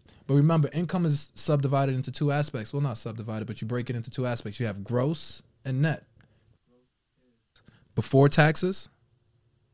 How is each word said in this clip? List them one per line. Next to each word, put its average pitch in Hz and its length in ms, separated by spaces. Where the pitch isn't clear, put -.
But 135 80
remember, 151 380
income 175 340
is 147 280
subdivided 139 600
into 127 160
two 143 220
aspects. 143 400
Well, 143 100
not 127 160
subdivided, 107 480
but 107 160
you 110 60
break 120 220
it 123 60
into 113 140
two 127 160
aspects. 113 320
You 117 80
have 101 160
gross 123 600
and 131 180
net. 151 200
Before 139 340
taxes, 160 600